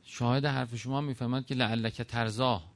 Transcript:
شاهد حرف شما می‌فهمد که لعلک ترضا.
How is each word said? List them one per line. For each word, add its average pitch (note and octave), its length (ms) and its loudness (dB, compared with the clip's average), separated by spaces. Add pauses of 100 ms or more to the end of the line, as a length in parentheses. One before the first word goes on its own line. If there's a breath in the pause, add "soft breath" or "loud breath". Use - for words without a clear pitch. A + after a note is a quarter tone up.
شاهد B2+ 400 0
حرف B2+ 300 -2
شما C3 260 -2
می‌فهمد C3 460 -2
که C#3 80 -2
لعلک A#2 480 0
ترضا. A2+ 600 2 (140)